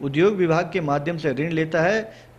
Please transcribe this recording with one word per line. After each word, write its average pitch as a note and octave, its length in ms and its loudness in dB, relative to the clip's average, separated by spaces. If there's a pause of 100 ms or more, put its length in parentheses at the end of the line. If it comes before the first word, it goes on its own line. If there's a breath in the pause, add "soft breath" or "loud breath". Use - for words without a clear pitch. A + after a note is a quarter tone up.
उद्योग D3+ 320 2
विभाग F3 400 2
के F#3+ 80 -2
माध्यम D3 360 -2
से D3+ 160 -2
ऋण D3+ 180 -2
लेता D#3+ 300 0
है G#3+ 300 0 (260 loud breath)